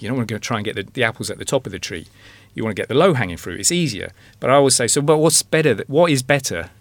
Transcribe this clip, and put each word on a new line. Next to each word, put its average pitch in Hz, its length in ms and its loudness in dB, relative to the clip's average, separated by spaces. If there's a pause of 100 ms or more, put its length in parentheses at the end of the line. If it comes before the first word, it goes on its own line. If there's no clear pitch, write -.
You 101 80 -8
don't 131 80 -4
wanna 117 100 -2
go 107 120 -6
try 117 200 -4
and 104 60 -6
get 107 120 -6
the, 95 80 -6
the 120 180 -6
apples 110 280 -4
at 90 80 -10
the - 60 -12
top 131 220 -2
of 101 60 -8
the 92 60 -10
tree. 85 280 -10 (480)
You - 80 -6
wanna 110 120 -4
get 95 140 -4
the 117 60 -4
low-hanging 123 440 2
fruit. 90 220 -10
It's 101 120 0
easier. 113 400 -4 (280)
But - 100 0
I 135 40 6
always 139 220 6
say, 120 100 0
"So, 143 160 0
but 156 160 4
what's 156 240 4
better 156 320 2
th-, 98 140 -6
what 165 220 4
is 131 120 2
better 127 480 -2 (100)